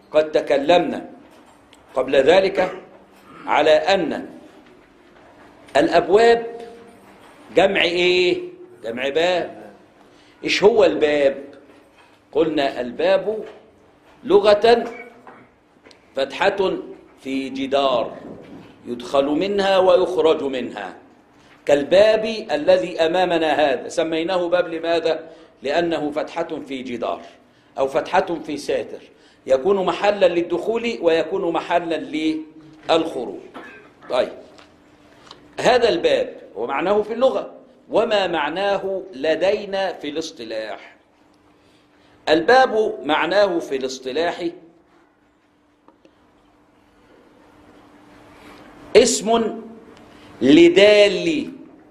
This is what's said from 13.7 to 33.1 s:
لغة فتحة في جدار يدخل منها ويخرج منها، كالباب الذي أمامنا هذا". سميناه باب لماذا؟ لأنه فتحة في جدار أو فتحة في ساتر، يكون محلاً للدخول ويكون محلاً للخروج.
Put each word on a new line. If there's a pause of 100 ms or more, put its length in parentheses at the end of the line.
لغة (1300)
فتحة (440)
في
جدار (680)
يدخل
منها
ويخرج
منها، (720)
كالباب (260)
الذي
أمامنا
هذا".
سميناه
باب
لماذا؟ (320)
لأنه
فتحة (200)
في
جدار (580)
أو
فتحة (200)
في
ساتر، (460)
يكون
محلاً
للدخول
ويكون
محلاً (960)
للخروج. (720)